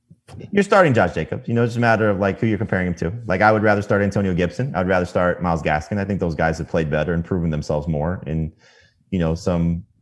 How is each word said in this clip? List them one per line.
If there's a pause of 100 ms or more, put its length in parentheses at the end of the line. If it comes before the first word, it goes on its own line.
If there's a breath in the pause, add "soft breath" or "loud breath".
(500)
you're
starting
Josh
Jacobs.
You
know,
it's
just
a
matter
of,
like,
who
you're
comparing
him
to. (140)
Like,
I
would
rather
start
Antonio
Gibson.
I
would
rather
start
Myles
Gaskin.
I
think
those
guys
have
played
better
and
proven
themselves
more
in, (600 soft breath)
you
know,
some (180)